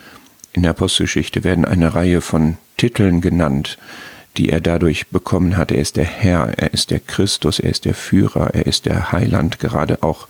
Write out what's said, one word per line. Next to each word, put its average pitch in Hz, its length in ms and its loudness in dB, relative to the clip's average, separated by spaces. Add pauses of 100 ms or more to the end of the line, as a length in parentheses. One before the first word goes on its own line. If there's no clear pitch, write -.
(540)
In 87 80 0
der 87 100 4
Apostelgeschichte - 720 -2
werden 90 220 2
eine 82 300 2
Reihe 87 260 2
von 80 360 0 (200)
Titeln 95 440 2
genannt, 82 580 0 (580)
die - 120 2
er 80 120 0
dadurch 82 460 0
bekommen 92 500 0
hat. 85 140 0
Er - 80 2
ist - 160 -2
der 78 100 2
Herr, 87 540 0
er - 140 -2
ist - 180 -4
der - 80 0
Christus, - 600 -2
er - 120 0
ist - 140 -6
der - 100 0
Führer, - 580 0
er - 140 0
ist - 180 -2
der - 260 -2
Heiland, - 480 0
gerade - 440 -2
auch - 260 -2